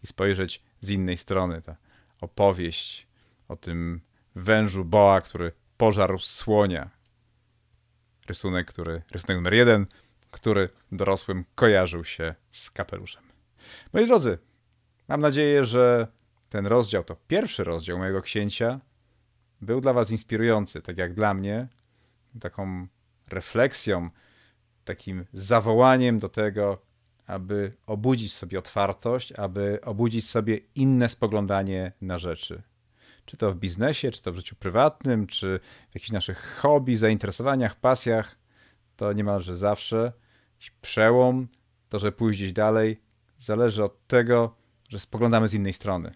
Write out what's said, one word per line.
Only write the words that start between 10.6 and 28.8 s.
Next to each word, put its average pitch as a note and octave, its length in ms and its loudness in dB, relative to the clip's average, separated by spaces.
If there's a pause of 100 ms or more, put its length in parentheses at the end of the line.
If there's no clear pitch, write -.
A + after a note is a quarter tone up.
dorosłym F#2+ 540 -2 (100)
kojarzył F#2 480 4
się D#2+ 320 -8 (160)
z - 200 -14
kapeluszem. - 520 -12 (680)
Moi A3+ 140 4
drodzy, C#3 300 4 (680)
mam D3 140 -2
nadzieję, C#3+ 440 4
że A#2+ 420 4 (420)
ten G2+ 180 -4
rozdział, G#2+ 360 2
to - 120 -12 (120)
pierwszy G3+ 360 -2
rozdział F2 340 -4
mojego F#2+ 240 -2
księcia, A2+ 580 -4 (840)
był A2+ 200 -2
dla C3 120 2
was A2+ 180 2
inspirujący, A2 680 0
tak F2 160 -12
jak F2+ 160 -4
dla G#2 200 0
mnie, G2+ 340 -4 (720)
taką F#2 480 -10 (420)
refleksją, F#2+ 800 -2 (720)
takim F#2 500 -12
zawołaniem A#2 840 4
do A2+ 100 -6
tego, G2+ 520 -2 (460)
aby G2 580 -6
obudzić A2 480 -2
sobie F#2 260 -8
otwartość, G2+ 720 -4